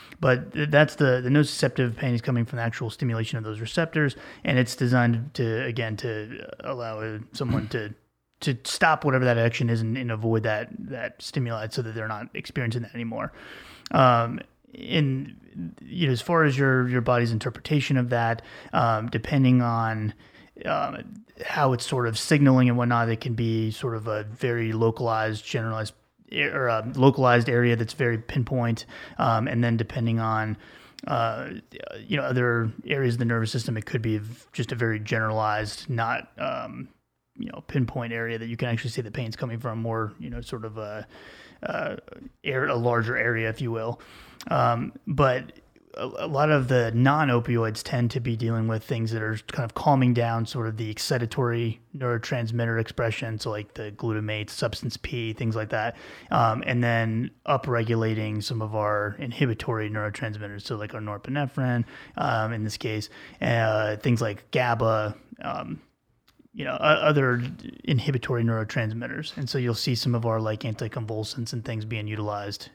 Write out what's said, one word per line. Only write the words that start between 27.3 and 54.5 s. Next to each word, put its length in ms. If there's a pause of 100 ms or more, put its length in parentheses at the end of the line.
area 280
that's 180
very 240
pinpoint. 680 (340)
Um, 280
and 160
then 140
depending 420
on, 380 (480)
uh, 440 (500)
you 180
know, 60
other 480 (160)
areas 280
of 40
the 60
nervous 260
system, 260
it 80
could 160
be 160
v-, 340
just 200
a 40
very 240
generalized, 920
not, 380 (100)
um, 500 (480)
you 140
know, 160
pinpoint 440
area 280
that 80
you 100
can 100
actually 220
see 120
the 100
pain's 240
coming 240
from, 260
or, 340
you 120
know, 100
sort 240
of 140
a, 260 (560)
uh, 360 (460)
air-, 240
a 80
larger 400
area, 320
if 140
you 100
will. 300 (480)
Um, 440 (120)
but 460 (440)
a, 100 (140)
a 80
lot 240
of 160
the 240
non-opioids 920
tend 280
to 80
be 160
dealing 320
with 160
things 280
that 100
are 140 (120)
kind 180
of 80
calming 400
down 320
sort 220
of 100
the 160
excitatory 840 (160)
neurotransmitter 840
expression, 600
so, 100
like, 240
the 180
glutamate, 580
substance 480